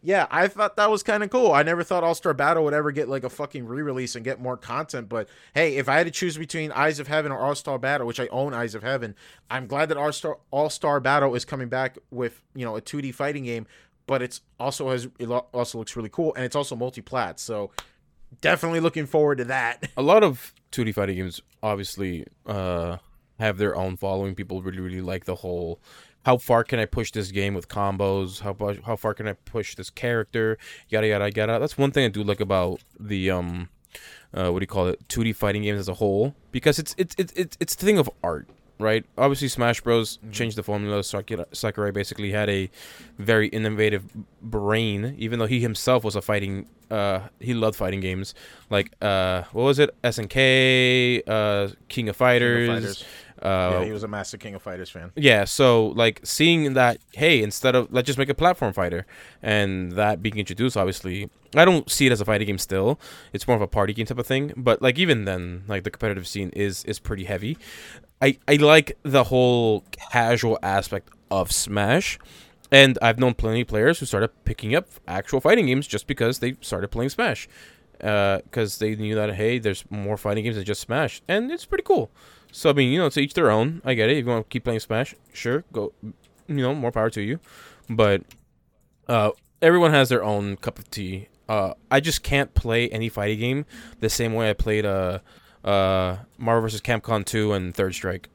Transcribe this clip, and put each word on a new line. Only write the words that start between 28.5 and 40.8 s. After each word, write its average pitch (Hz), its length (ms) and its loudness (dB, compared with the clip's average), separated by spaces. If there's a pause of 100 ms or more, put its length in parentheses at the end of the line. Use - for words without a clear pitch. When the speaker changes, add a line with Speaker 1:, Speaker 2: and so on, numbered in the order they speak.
Speaker 2:
fu-, 101 320 -6
how 110 120 -4
far 107 180 -4
can 110 120 -8
I 104 60 -6
push - 440 -8
this 92 120 -14
character? 113 680 -2 (320)
Yada, 107 180 2
yada, 101 260 0
yada. 113 240 0
That's 143 200 -4
one 139 120 2
thing 135 140 2
I 117 40 2
do 104 140 -4
like 101 260 -2
about 92 340 0 (180)
the, 98 300 -2
um, 87 400 -4 (640)
uh, 90 160 0
what 87 80 0
do 95 60 -2
you - 20 -8 (100)
call 90 120 2
it? 90 200 -4
two 117 160 -2
D 110 80 0
fighting 104 300 -2
games 104 180 -2
as 95 80 -6
a 90 60 -6
whole, 107 400 0 (180)
because 143 260 2
it's, 156 200 -8
it's, 185 180 -2
it's, 185 160 -2
it's, 175 280 -6
it's - 160 -4
the 180 100 -2
thing 208 100 6
of 131 140 2 (120)
art, 82 240 -6 (320)
right? 110 280 0 (100)
Obviously, 139 320 2
Smash 120 320 0
Bros. 117 380 0
Speaker 1:
Mm-hmm. 107 140 -18
Speaker 2:
changed 107 260 -4
the 101 40 -6
formula. 104 400 -2